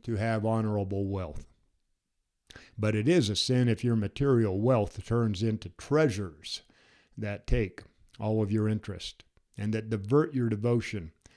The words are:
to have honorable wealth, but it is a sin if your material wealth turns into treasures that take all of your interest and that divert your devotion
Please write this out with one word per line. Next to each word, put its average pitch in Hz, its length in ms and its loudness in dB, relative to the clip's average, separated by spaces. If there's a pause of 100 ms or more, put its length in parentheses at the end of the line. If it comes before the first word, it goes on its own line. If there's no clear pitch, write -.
to 113 140 -2
have 110 280 0
honorable 104 640 0
wealth, 92 400 -6 (1300)
but 107 180 0
it 107 120 2
is 151 220 4
a 104 60 0
sin 123 340 2
if 110 140 0
your 120 120 2
material 110 640 2
wealth 110 460 2
turns 113 360 0
into 110 280 -2
treasures 101 920 -2 (540)
that 104 300 -6
take 107 340 0 (380)
all 110 240 0
of 101 80 -2
your 107 160 2
interest 107 560 -6 (340)
and 104 160 -4
that 110 160 -4
divert 131 460 0
your 120 140 0
devotion 107 640 -2 (240)